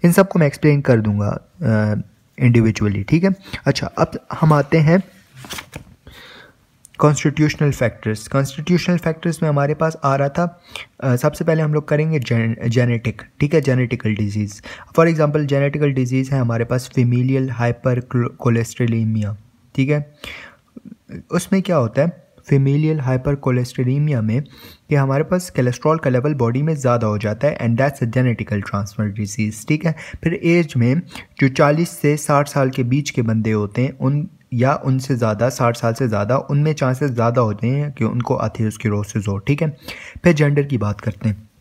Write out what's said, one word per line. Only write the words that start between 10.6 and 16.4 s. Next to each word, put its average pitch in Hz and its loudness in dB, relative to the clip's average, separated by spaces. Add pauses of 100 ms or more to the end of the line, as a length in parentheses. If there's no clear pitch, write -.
अ, 131 2
सबसे 151 -2
पहले 160 2
हम 151 0
लोग 151 0
करेंगे 156 0
जेन-, 113 -2
जेनेटिक, 117 0 (180)
ठीक 147 2
है, 160 4
जेनेटिकल 123 0
डिजीज़। 104 -4 (380)
For 165 6
example, 151 0
जेनेटिकल 143 0
डिजीज़ 131 0
है 135 2
हमारे 117 0